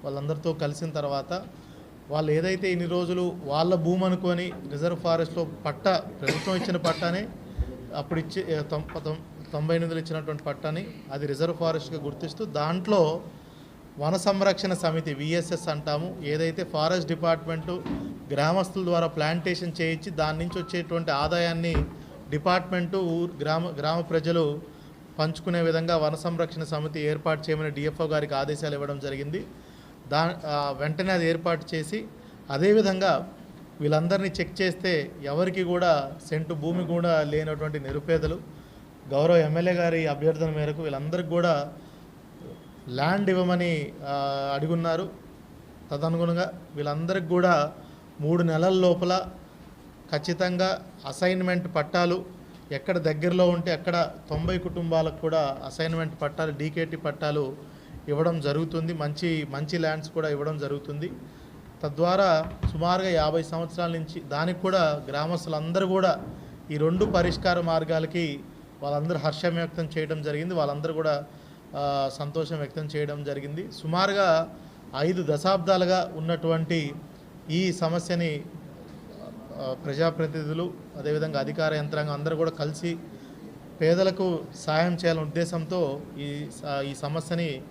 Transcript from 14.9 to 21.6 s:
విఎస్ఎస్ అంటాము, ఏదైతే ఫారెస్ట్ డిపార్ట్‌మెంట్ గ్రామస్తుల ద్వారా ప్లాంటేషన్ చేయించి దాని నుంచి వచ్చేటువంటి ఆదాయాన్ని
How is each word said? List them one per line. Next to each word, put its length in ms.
విఎస్ఎస్ 540
అంటాము, 560
ఏదైతే 400
ఫారెస్ట్ 440
డిపార్ట్‌మెంట్ 640
గ్రామస్తుల 520
ద్వారా 220
ప్లాంటేషన్ 760
చేయించి 300
దాని 280
నుంచి 240
వచ్చేటువంటి 480
ఆదాయాన్ని 680